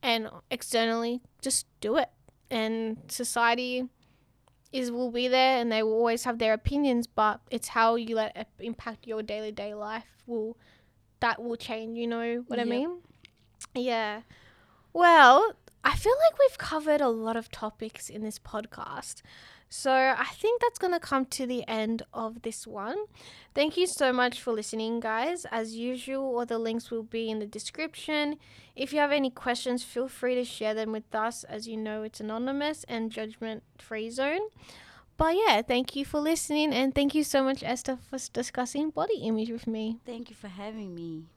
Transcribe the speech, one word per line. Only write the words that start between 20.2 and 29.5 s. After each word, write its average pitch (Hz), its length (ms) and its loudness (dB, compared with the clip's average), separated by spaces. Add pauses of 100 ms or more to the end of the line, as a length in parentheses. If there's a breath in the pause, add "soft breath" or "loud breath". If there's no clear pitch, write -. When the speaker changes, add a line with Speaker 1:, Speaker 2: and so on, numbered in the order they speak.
Speaker 1:
think 480 300 0
that's 480 160 2
gonna 359 200 0
come 269 280 0
to - 200 -6
the 247 220 -4
end 220 340 -2 (120)
of 226 260 -8
this - 260 -10
one. 220 300 -8 (580 loud breath)
Thank 294 220 2
you 359 100 4
so 269 280 2
much 247 260 2
for 247 140 -6
listening, 220 440 -4
guys. 233 520 -2
As 226 260 -4
usual, 254 480 -4
all 240 220 -2
the 233 120 -2
links 226 320 -4
will 226 120 -6
be 226 260 -6
in 220 100 -4
the 208 80 -6
description. 302 920 -4 (360 loud breath)
If 269 200 -6
you 302 60 2
have 285 120 4
any 277 160 2
questions, 247 560 -4